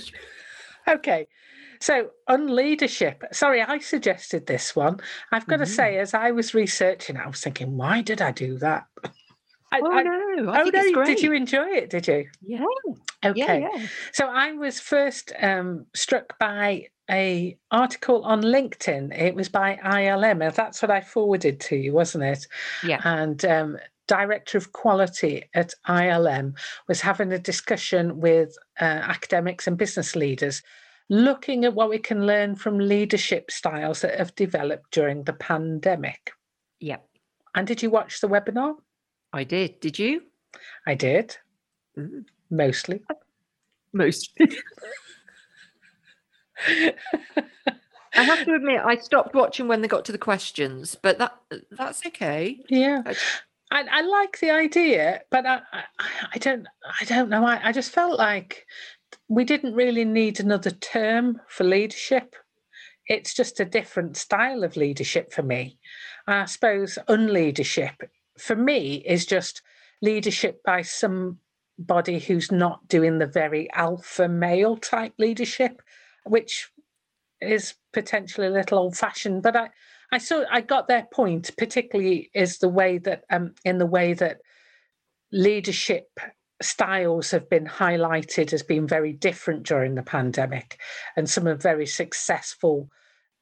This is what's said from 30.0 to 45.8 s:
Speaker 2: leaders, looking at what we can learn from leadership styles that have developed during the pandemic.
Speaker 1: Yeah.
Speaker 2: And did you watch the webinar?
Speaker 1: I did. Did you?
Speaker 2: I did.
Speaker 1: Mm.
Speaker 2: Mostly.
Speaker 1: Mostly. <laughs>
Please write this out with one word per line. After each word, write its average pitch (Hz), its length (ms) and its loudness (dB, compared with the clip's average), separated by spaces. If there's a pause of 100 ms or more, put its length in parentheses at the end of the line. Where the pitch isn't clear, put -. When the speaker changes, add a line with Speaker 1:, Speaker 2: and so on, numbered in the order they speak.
Speaker 2:
leaders, 139 460 -2 (480)
looking 247 560 2
at 240 80 2
what 214 160 2
we 214 80 0
can 208 300 0
learn 208 280 2
from 208 220 -2
leadership 202 720 0
styles 156 520 -4
that - 180 -2
have 180 160 -4
developed 156 560 -2
during 147 320 0
the 151 100 -4
pandemic. 160 1000 -4 (500)
Speaker 1:
Yeah. 147 160 -8 (580)
Speaker 2:
And 190 100 0
did 226 160 -4
you 226 80 0
watch 214 300 0
the 214 80 0
webinar? 220 480 0 (560)
Speaker 1:
I 135 140 -4
did. 170 340 -2
Did 156 180 -6
you? 269 260 -2 (640)
Speaker 2:
I 139 100 0
did. 147 420 0 (600)
Speaker 1:
Mm. 214 280 -12 (260)
Speaker 2:
Mostly. 156 500 0 (920)
Speaker 1:
Mostly. 180 540 2
<laughs> - 100 -10 (2000)